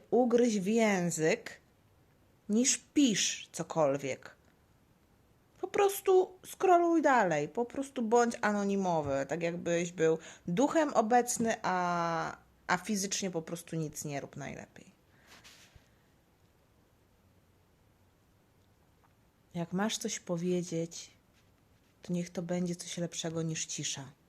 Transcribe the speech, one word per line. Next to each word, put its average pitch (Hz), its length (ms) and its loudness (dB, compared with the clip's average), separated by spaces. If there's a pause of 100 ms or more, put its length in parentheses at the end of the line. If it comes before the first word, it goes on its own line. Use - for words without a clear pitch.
ugryź 233 500 4
w 180 80 -4
język, 190 920 0 (880)
niż 233 280 2 (160)
pisz - 580 2
cokolwiek. 139 840 -2 (1300)
Po 370 60 -6
prostu 392 760 2
scrolluj 349 560 4
dalej, 185 480 4
po 240 160 -4
prostu 269 360 -8
bądź 240 400 2
anonimowy, 185 880 0
tak 165 140 -4
jakbyś 170 480 -2
był 160 260 2 (300)
duchem 285 460 2
obecny, 240 680 2
a, 170 760 -2 (300)
a 180 100 2
fizycznie 196 540 -4
po 170 100 -4
prostu 165 340 -10
nic 156 300 -6
nie 143 160 -6
rób - 140 -14
najlepiej. 143 560 -14 (4000)
Jak 170 200 -6
masz 208 240 -2
coś - 220 -8
powiedzieć, 170 920 -4 (880)
to 180 120 -8
niech 175 160 -4
to - 120 -8
będzie 175 340 -4
coś - 220 -12
lepszego 165 440 -6
niż 160 240 -4
cisza. - 640 -10